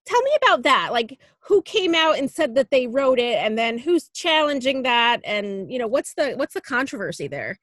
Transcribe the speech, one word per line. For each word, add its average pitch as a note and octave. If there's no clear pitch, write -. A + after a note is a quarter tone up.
tell A#4+
me C5+
about F4
that. A#3
Like, A#3+
who G4
came F#4
out D#4+
and C4+
said C#4+
that C4+
they B3+
wrote C4
it, A#3+
and G#3+
then A#3
who's D#4
challenging C#4+
that, A#3+
and, G3+
you B3
know, A#3
what's C4+
the, D4
what's C#4
the F#4+
controversy G3+
there? C3